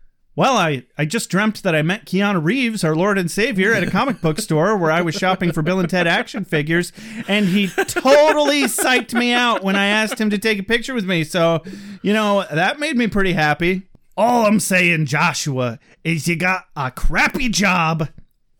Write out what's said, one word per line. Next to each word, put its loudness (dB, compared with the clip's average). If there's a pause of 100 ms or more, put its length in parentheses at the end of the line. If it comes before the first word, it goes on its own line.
(360)
Well, 2
I, -2 (140)
I 0
just -4
dreamt -2
that 0
I 2
met -2
Keanu 0
Reeves, 0
our 0
Lord 0
and -2
Savior, 0
at 0
a -2
comic 0
book 0
store 0
where 0
I 2
was -2
shopping 0
for -2
Bill 0
and -2
Ted 0
action -2
figures, -2 (360)
and 2
he 2
totally 2
psyched -2
me 0
out 0
when 0
I 0
asked -2
him 0
to -2
take -2
a -8
picture -4
with -4
me. 0
So, 2 (380)
you 0
know, 2
that 0
made -2
me 2
pretty 0
happy. 0 (340)
All 4
I'm 4
saying, 2
Joshua, -2 (240)
is -2
you 0
got -2 (100)
a -4
crappy 0
job. 0 (500)